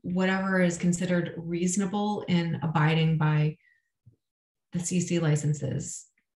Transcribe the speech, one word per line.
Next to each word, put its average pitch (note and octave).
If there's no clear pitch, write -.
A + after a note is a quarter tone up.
whatever F#3+
is F3
considered F3
reasonable F#3
in E3+
abiding D#3+
by D3+
the F3+
C F3+
C F3
licenses, D3+